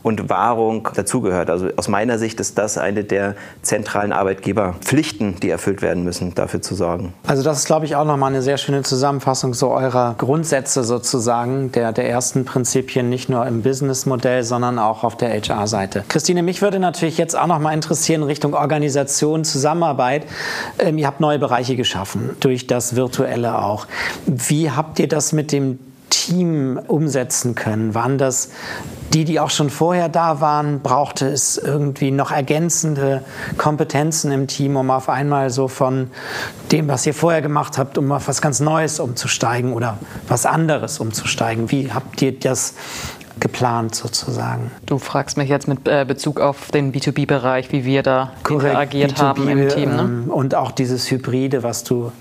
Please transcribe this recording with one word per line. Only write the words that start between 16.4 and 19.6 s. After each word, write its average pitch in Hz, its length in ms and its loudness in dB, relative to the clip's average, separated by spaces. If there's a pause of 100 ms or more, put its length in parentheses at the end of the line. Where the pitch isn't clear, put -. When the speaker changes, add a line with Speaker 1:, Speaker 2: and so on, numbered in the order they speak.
Speaker 2:
mich 175 180 -2
würde 196 180 2
natürlich 165 380 0
jetzt 165 200 0
auch 151 100 2
nochmal 156 260 2
interessieren, 156 500 0
Richtung 147 320 0
Organisation, 147 920 0
Zusammenarbeit. 147 800 0 (540)